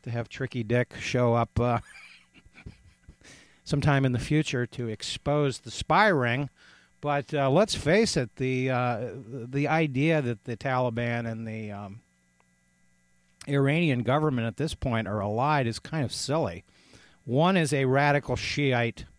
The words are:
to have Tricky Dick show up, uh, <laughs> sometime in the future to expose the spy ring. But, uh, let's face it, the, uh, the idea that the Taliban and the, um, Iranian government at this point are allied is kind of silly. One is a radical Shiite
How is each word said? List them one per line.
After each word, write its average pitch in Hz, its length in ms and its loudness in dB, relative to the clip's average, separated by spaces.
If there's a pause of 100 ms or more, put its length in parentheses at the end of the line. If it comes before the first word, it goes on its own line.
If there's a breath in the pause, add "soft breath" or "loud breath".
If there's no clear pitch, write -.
to 123 80 -8
have 117 180 -6
Tricky 123 340 -6
Dick 120 360 0
show 123 340 2
up, 117 260 2
uh, 120 200 2 (840 loud breath)
<laughs> - 960 -20
sometime 143 420 2
in 131 60 4
the 120 80 0
future 143 460 0
to 120 220 -8
expose 143 720 -2
the 110 120 -16
spy 190 360 2
ring. 131 420 2 (500 soft breath)
But, 143 340 -2
uh, 139 180 2
let's 190 240 4
face 202 420 2
it, 123 200 -2
the, 131 340 0
uh, 123 280 0 (280)
the 131 400 -4
idea 156 540 2
that 120 240 -4
the 120 120 -6
Taliban 120 720 -2
and 113 180 -8
the, 110 240 -8
um, 101 280 -12 (1500)
Iranian 143 560 2
government 131 440 0
at 107 100 -6
this 156 160 -4
point 113 340 -4
are 107 120 -4
allied 123 480 0
is 110 120 -4
kind 156 240 -6
of 110 80 -4
silly. 131 520 -4 (600 soft breath)
One 160 320 2
is 156 160 2
a 139 140 2
radical 139 500 2
Shiite 120 680 0 (140)